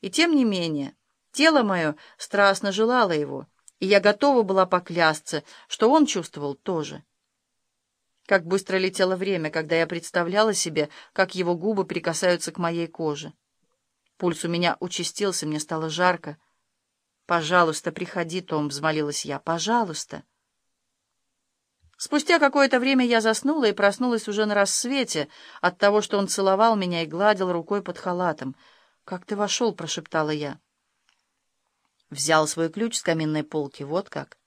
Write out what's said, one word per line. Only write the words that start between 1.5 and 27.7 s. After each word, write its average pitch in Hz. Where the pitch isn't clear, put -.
мое 170
страстно 196
желало 220
его, 139
и 185
я 202
готова 226
была 190
поклясться, 165
что 220
он 294
чувствовал 147
тоже. 147
Как 185
быстро 190
летело 185
время, 180
когда 160
я 165
представляла 175
себе, 156
как 190
его 175
губы 190
прикасаются 170
к -
моей 170
коже. 156
Пульс 175
у -
меня 170
участился, 180
мне 151
стало 160
жарко. 165
«Пожалуйста, 165
приходи, 175
Том», — 151
взмолилась 147
я, — 143
«пожалуйста». 170
Спустя 330
какое-то 277
время 254
я 233
заснула 247
и 208
проснулась 214
уже 214
на 214
рассвете 208
от 180
того, 208
что 208
он 196
целовал 196
меня 180
и 160
гладил 185
рукой 180